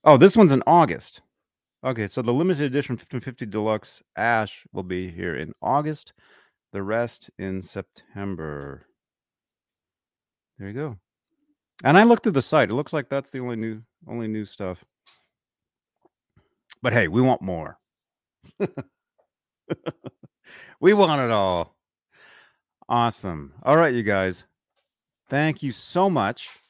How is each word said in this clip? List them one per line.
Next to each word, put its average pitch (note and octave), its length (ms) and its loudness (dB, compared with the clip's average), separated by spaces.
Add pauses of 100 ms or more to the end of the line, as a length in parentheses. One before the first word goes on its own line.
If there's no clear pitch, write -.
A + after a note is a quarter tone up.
Oh, D3+ 140 10
this F3+ 200 8
one's G3+ 140 8
in C3 160 2
August. D3+ 540 2 (640)
Okay, A#2 240 -4
so B2+ 140 -6
the A#2+ 100 0
limited D3+ 320 0
edition C3 320 -4
fifteen - 240 -12
fifty B2 260 -12
Deluxe G#2+ 560 -4 (140)
Ash A2 560 -2
will F#2+ 100 -8
be F#2 280 -8
here F2 260 -8
in D#2 160 -10 (100)
August. D3 500 -4 (600)
The G2+ 100 -8
rest A2+ 560 -6
in F#2+ 240 -8
September. D#2+ 1200 -12 (1700)
There G2 80 -14
you G2+ 80 -12
go. C3+ 220 -10 (880)
And C#3+ 120 6
I G3 60 10
looked A#3 220 4
through G#3+ 80 0
the C3+ 100 2
site. C3 280 2
It G#2 40 -2
looks C#3+ 180 -6
like D3 160 -6
that's C#3 220 -6
the C3+ 80 -12
only B2 180 -8
new, A2 260 -8 (260)
only A#2 180 -8
new G#2+ 180 -6
stuff. F#2+ 400 -10 (2000)
But A#2+ 120 0
hey, A2+ 120 4
we F#2+ 160 2
want B2+ 200 2
more. E2 360 -10 (800)
<laughs> G3+ 80 -2 (2250)
We F#3+ 140 4
want D#3+ 280 2
it A#2+ 80 -2
all. F#2+ 460 -2 (1120)
Awesome. G2 640 -4 (100)
All C#3+ 140 4
right, D#3+ 180 2
you A#2 80 -2
guys. F#2+ 440 -2 (840)
Thank D3+ 340 -2
you C#3+ 80 -6
so F3+ 400 -2
much. A2+ 380 -2 (220)